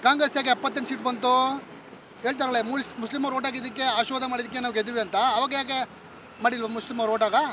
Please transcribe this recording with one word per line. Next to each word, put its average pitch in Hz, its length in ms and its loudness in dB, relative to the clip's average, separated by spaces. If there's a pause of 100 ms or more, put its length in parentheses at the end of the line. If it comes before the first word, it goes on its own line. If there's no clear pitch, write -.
ಕಾಂಗ್ರೆಸ್ 285 340 4
ಯಾಕೆ 262 120 0
ಎಪ್ಪತ್ತೆಂಟು 254 400 0
ಸೀಟ್ 240 140 -6
ಬಂತು? 247 300 2 (880)
ಹೇಳ್ತಾರಲ್ಲ, 254 380 0
ಮುಸ್-, 247 380 -4
ಮುಸ್ಲಿಮರು 269 360 -2
ಓಟ್ 262 100 -2
ಹಾಕಿದ್ದಕ್ಕೆ, 254 380 -4
ಆಶೀರ್ವಾದ 254 400 2
ಮಾಡಿದ್ದಕ್ಕೆ 247 360 -4
ನಾವು 247 140 -4
ಗೆದ್ವಿ 220 260 -2
ಅಂತ. 196 160 -2
ಅವಾಗ 247 380 4
ಯಾಕೆ 269 260 -2 (640)
ಮಾಡಿಲ್ವ 233 240 2
ಮುಸ್ಲಿಮರು 226 440 -2
ಓಟ್ 220 120 2
ಆಗ? 208 120 2 (180)